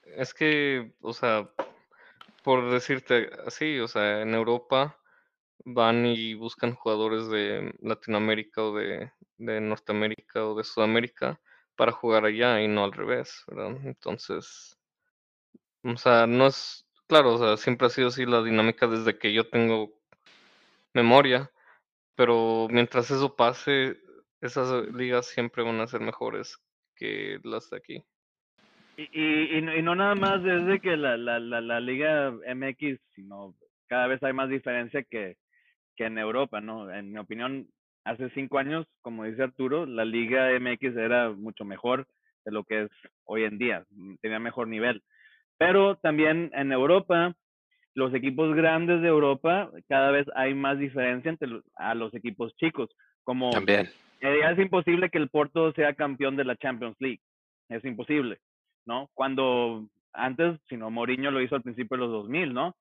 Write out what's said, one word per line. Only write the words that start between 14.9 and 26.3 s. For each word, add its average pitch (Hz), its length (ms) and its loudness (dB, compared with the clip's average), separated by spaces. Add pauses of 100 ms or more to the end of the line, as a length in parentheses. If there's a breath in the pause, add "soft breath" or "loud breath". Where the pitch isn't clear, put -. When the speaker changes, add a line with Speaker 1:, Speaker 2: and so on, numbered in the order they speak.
Speaker 1:
o 120 120 -4
sea, 117 320 6
no 123 200 6
es, - 380 -4 (220)
claro, 135 280 8
o - 20 0
sea, 110 200 4
siempre 123 300 2
ha - 40 6
sido 127 160 2
así 127 180 -2
la 120 160 4
dinámica 113 460 4
desde 113 300 0
que 104 140 0
yo 110 160 2
tengo 113 460 0 (1000 soft breath)
memoria, 127 580 6 (640 soft breath)
pero 113 540 4
mientras 120 420 2
eso 135 240 0
pase, 131 640 2 (440)
esas 127 520 -2
ligas 123 320 -2
siempre 117 380 -4
van 113 180 -2
a 113 60 -4
ser 117 140 -6
mejores 110 560 -8 (380)